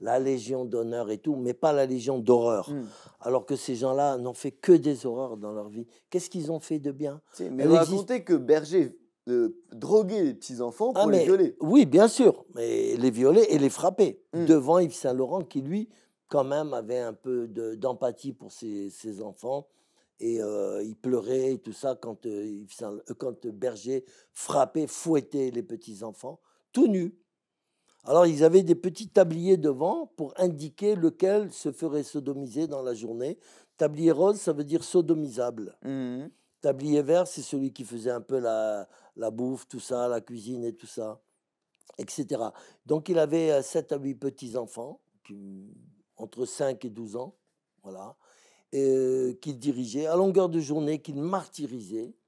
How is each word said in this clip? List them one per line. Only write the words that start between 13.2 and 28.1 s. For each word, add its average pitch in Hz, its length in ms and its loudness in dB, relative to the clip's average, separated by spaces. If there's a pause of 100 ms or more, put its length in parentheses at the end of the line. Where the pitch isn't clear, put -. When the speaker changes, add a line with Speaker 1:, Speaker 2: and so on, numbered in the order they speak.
Speaker 1:
et 156 80 4
les 139 140 4
frapper 185 500 2 (120)
Speaker 2:
Hmm. 170 120 -2
Speaker 1:
devant 156 320 6
Yves 175 160 2
Saint-Laurent, 131 480 -2
qui 139 200 -6
lui, 196 280 -6 (400)
quand 143 140 2
même, 143 300 -2
avait 120 260 -6
un 117 140 -6
peu 123 340 -6
de, 113 260 -8
d'empathie 123 600 -6
pour 107 180 -20
ses, 101 400 -10
ses 107 320 -12
enfants. 120 440 -8 (520)
Et, 113 240 -2
euh, 101 400 -4
il 110 120 -10
pleurait 127 580 -2
et 117 40 -6
tout 107 160 -14
ça 131 260 -6
quand, 113 280 -14
euh, 104 180 -8
Yves 104 280 -14
Saint, 104 200 -12 (160)
euh, 123 80 -10
quand 123 300 -8
Berger 113 580 -6 (260)
frappait, - 560 -2
fouettait 139 640 -2
les 120 140 -6
petits-enfants, 113 760 -14 (320)
tout 247 160 4
nus. 190 300 0 (880)
Alors, 170 200 8